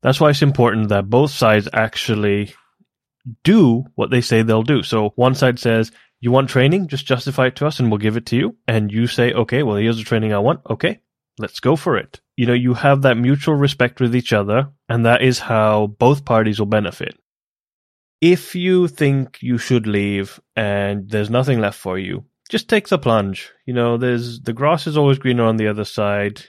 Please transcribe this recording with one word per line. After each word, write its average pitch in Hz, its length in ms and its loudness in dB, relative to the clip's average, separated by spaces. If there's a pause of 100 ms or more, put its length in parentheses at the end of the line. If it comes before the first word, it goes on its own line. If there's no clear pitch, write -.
That's 131 200 0
why 151 100 6
it's 143 100 0
important 117 480 2
that 101 220 -2
both 139 220 2
sides 107 420 2
actually 104 800 -2 (880)
do 143 400 4 (100)
what 110 160 -4
they 123 120 2
say 113 180 2
they'll 113 220 2
do. 135 200 0
So 107 340 -2
one 127 180 4
side 123 240 0
says, 113 340 0 (300)
you 120 80 0
want 131 180 2
training? 156 380 2
Just 139 180 -8
justify 127 440 -2
it - 80 -6
to 147 100 -4
us - 140 -6
and 120 100 2
we'll 104 80 0
give 107 180 -2
it 113 100 -8
to 117 100 -2
you. 190 200 -2 (120)
And 107 240 -2
you 117 160 -2
say, 120 240 0
"Okay, 120 320 -2
well, 107 120 -2
here's 113 220 0
the 107 60 -10
training 110 280 -2
I 101 60 0
want. 127 220 0 (100)
Okay, 170 300 -4 (360)
let's - 220 -10
go 131 160 2
for 143 220 -2
it." - 240 -8 (160)
You 120 100 0
know, 123 60 2
you 123 220 0
have 139 280 2
that 127 140 4
mutual 143 400 0
respect 139 440 0
with 120 140 0
each 123 180 -2
other, 110 380 0 (180)
and 117 160 0
that 120 160 4
is 127 200 2
how 107 480 0
both 135 360 2
parties 110 360 0
will 101 60 0
benefit. 104 520 -4 (1000)
If 175 340 2
you 180 320 2
think 139 560 -2
you 123 160 -2
should 113 300 0
leave 101 500 -2 (160)
and 101 560 -4
there's 104 180 -2
nothing 123 320 0
left 101 160 -2
for 92 220 -6
you, 95 260 -8 (240)
just - 200 -6
take 214 180 0
the 185 120 0
plunge. 107 520 -2 (160)
You 123 80 -6
know, 120 220 0
there's, 120 460 -4
the 117 100 -6
grass 147 340 -2
is 151 100 -4
always 143 220 4
greener 120 260 0
on 113 120 2
the 110 100 -2
other 107 180 -4
side 101 640 -4